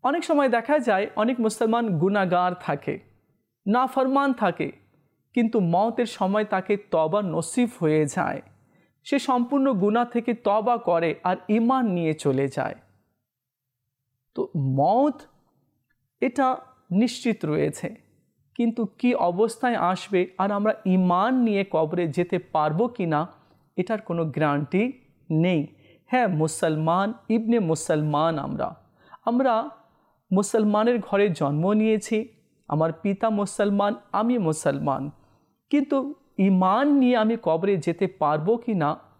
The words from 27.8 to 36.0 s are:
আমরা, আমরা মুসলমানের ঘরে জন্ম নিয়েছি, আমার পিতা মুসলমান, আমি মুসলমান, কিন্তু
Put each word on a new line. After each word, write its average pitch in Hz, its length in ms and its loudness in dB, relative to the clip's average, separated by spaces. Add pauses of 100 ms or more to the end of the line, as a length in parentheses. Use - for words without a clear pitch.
আমরা, - 360 -6 (500)
আমরা 247 460 0 (640)
মুসলমানের 214 680 2
ঘরে 202 300 2
জন্ম 156 440 0
নিয়েছি, 214 560 0 (400)
আমার 160 240 0
পিতা 202 380 -2
মুসলমান, 202 640 0 (180)
আমি 233 260 0
মুসলমান, 147 720 -2 (600)
কিন্তু 285 440 0 (240)